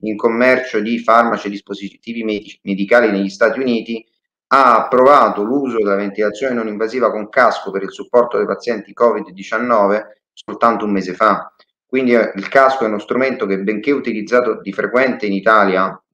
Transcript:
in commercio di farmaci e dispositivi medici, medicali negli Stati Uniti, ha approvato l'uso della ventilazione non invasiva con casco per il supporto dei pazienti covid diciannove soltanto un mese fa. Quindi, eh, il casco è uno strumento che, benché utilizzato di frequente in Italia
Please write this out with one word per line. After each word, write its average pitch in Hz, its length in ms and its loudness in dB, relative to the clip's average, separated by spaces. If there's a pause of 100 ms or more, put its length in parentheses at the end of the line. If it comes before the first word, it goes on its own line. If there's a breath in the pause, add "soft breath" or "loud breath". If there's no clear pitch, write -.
in 107 140 -6
commercio 117 640 0
di 113 180 -4
farmaci 113 480 0
e 101 40 -6
dispositivi 101 720 -12
medici, 107 420 -8
medicali 101 460 2
negli 98 200 -2
Stati 113 300 0
Uniti, 113 460 -4 (420)
ha 127 280 6
approvato 123 680 4
l'uso 120 360 -2
della 104 160 0
ventilazione 104 580 -4
non 117 160 -4
invasiva 110 420 -2
con 107 200 -8
casco 117 400 0
per 95 120 -4
il 95 80 -8
supporto 120 460 0
dei 104 80 0
pazienti 101 480 -6
covid 107 380 0
diciannove 107 920 -2 (100)
soltanto 107 500 -2
un 104 60 -2
mese 92 240 -4
fa. 101 360 0 (380 soft breath)
Quindi, 127 260 2
eh, 113 200 4
il 95 140 -8
casco 135 360 4
è 110 40 -2
uno 107 100 -4
strumento 120 480 -4
che, 95 120 -2
benché 104 320 -4
utilizzato 113 680 -2
di 98 100 -12
frequente 113 540 -2
in 104 80 -2
Italia 95 680 2 (160)